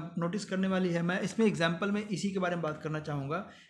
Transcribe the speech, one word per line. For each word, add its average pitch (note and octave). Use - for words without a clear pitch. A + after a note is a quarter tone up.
नोटिस F3
करने F#3+
वाली F#3
है, E3+
मैं F3+
इसमें A3
एग्जांपल E3+
में G#3
इसी G3
के F#3+
बारे F3
में E3+
बात D3+
करना D3+
चाहूँगा D3